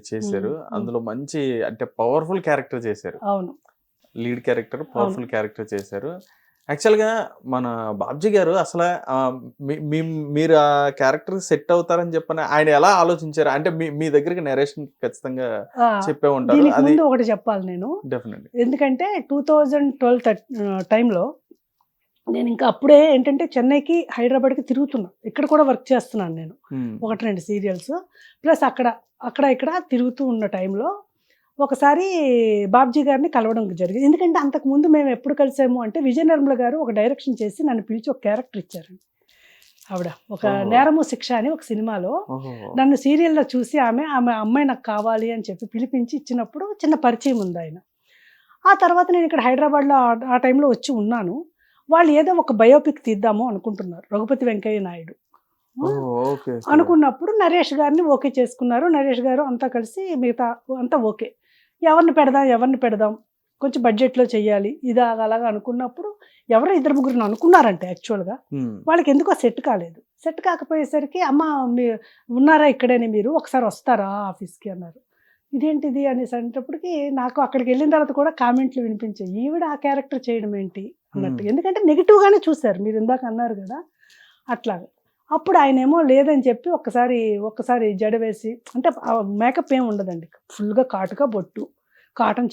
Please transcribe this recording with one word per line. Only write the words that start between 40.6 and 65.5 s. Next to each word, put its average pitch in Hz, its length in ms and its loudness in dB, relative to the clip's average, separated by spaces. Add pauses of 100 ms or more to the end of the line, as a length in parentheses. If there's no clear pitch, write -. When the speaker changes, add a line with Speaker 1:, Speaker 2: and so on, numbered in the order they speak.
Speaker 2:
నేరము 294 320 4
శిక్ష - 300 -6
అని 233 180 -2
ఒక 320 120 -6
సినిమాలో 220 680 -6
Speaker 1:
ఓహో. 254 500 -12
Speaker 2:
నన్ను 269 160 4
సీరియల్లో 302 480 2 (120)
చూసి 254 220 -2
ఆమె, 247 260 2
ఆమె 254 280 0
అమ్మాయి 226 340 0
నాకు 262 160 -2
కావాలి 220 500 -2
అని 226 180 -8
చెప్పి 190 160 -12
పిలిపించి 247 520 -4
ఇచ్చినప్పుడు 294 580 -8 (100)
చిన్న 311 100 4
పరిచయం 240 440 0
ఉంది 180 200 -6
ఆయన. 160 180 -14 (880)
ఆ 392 60 8
తర్వాత 349 380 4
నేను 349 140 4
ఇక్కడ 311 160 0
హైదరాబాద్లో 277 540 2
ఆ, 240 200 4 (120)
ఆ 254 100 2
టైంలో 269 320 2
వచ్చి - 220 -2
ఉన్నాను. 220 540 -4 (440)
వాళ్ళు 320 220 6
ఏదో 302 220 4
ఒక 330 180 0
బయోపిక్ 277 520 6
తీద్దాము 220 440 -2
అనుకుంటున్నారు, 190 680 -8
రఘుపతి 247 300 -2
వెంకయ్య 214 340 -2
నాయుడు. 175 360 -12 (680)
Speaker 1:
ఓహో, 131 500 -2
ఓకే, 135 180 -8
ఓకే. 117 200 -6
Speaker 2:
అనుకున్నప్పుడు 320 600 2
నరేష్ 349 420 0
గారిని 294 280 2
ఓకే 277 380 0
చేసుకున్నారు. 247 480 -2
నరేష్ 277 320 0
గారు 254 220 0
అంతా 262 260 -4
కలిసి 254 480 -6
మిగతా 240 400 -2 (220)
అంతా 247 200 -2
ఓకే, 214 380 -4 (480)
ఎవరిని 330 300 6
పెడదాం, 277 300 4
ఎవరిని 254 340 2
పెడదాం, 214 400 0 (440)
కొంచెం 269 200 -2
బడ్జెట్లో 247 420 2
చెయ్యాలి, 214 600 0
ఇది 247 160 0
అలాగా 226 480 0
అనుకున్నప్పుడు 247 680 -6 (340)